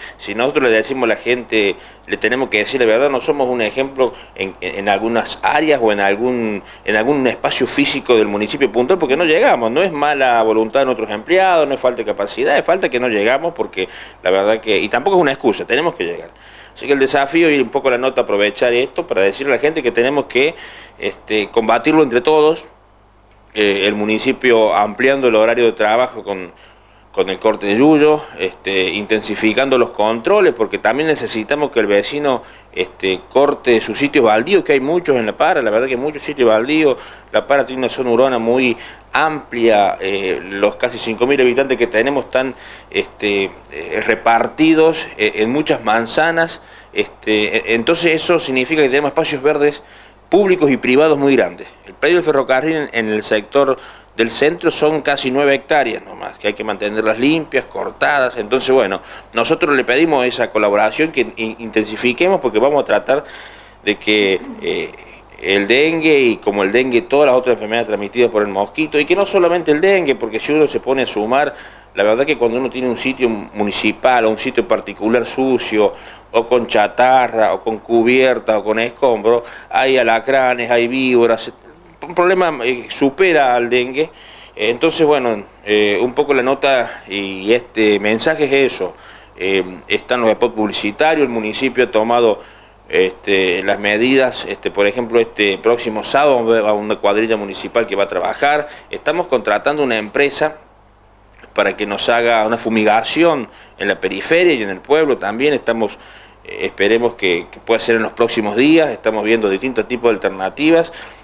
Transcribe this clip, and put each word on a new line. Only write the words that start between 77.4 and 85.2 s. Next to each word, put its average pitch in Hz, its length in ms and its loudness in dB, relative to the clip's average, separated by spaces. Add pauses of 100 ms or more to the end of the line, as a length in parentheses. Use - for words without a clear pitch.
o 98 80 -4
con 110 200 -6
cubierta, 117 760 2
o 98 80 -4
con 110 140 -2
escombro, 117 640 0 (260)
hay 135 300 2
alacranes, 120 720 0
hay 120 180 2
víboras, 120 640 0 (480)
un 170 140 -12
problema, 175 480 0
eh, 120 260 -4
supera 143 640 2
al 120 140 0
dengue. 131 420 -2 (460)
Entonces, 156 500 0
bueno, 123 380 0 (200)